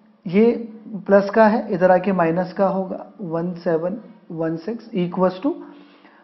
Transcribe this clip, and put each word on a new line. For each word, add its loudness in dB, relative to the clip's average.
ये 4
plus 4
का 6
है, 2
इधर 4
आके 4
minus 0
का 0
होगा, -6
वन -6
seven -2
one -4
six -10
equals -2
to -2